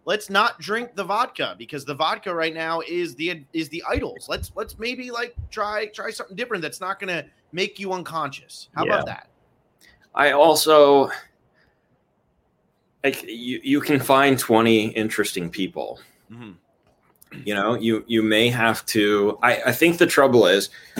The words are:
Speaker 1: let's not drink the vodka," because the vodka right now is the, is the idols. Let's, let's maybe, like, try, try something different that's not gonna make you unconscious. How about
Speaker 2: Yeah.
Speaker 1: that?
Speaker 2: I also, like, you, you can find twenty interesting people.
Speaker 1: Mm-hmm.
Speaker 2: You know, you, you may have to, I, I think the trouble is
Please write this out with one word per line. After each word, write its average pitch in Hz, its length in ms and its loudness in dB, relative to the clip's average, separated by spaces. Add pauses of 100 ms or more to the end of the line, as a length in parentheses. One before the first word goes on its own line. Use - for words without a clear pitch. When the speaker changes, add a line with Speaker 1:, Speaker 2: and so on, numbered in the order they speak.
Speaker 1:
let's 208 240 -4
not 208 280 0
drink 220 380 -8
the 196 80 -8
vodka," 180 540 -4
because 120 260 -14
the 143 120 -10
vodka 180 380 -4
right 165 200 -4
now 160 340 -4
is 170 280 -6
the, 160 360 -8
is 160 160 -6
the 156 220 -12
idols. 214 400 -6
Let's, - 260 -8
let's 214 240 -10
maybe, 247 320 -10
like, 240 240 -8 (160)
try, 214 360 -6
try 214 240 -10
something 196 260 -14
different 220 240 -6
that's - 180 -10
not 190 200 -8
gonna 175 260 -8 (260)
make 202 260 -6
you 190 140 -8
unconscious. 156 840 -8
How 151 120 -4
about - 200 -2
Speaker 2:
Yeah. 123 80 -12
Speaker 1:
that? - 160 -18 (840)
Speaker 2:
I 143 160 4
also, 147 800 6 (1900)
like, 139 200 -2
you, 117 400 -10
you 135 180 0
can 147 180 0
find 135 380 4
twenty 113 520 4
interesting 104 600 -4
people. 80 500 -8 (320)
Speaker 1:
Mm-hmm. 117 200 -20 (920)
Speaker 2:
You 104 100 -4
know, 104 180 0
you, 110 320 0
you 113 160 0
may 110 280 4
have 113 380 0
to, 104 540 2
I, 120 240 2
I 127 60 4
think 170 260 2
the 175 80 6
trouble 123 400 4
is 98 240 2 (300)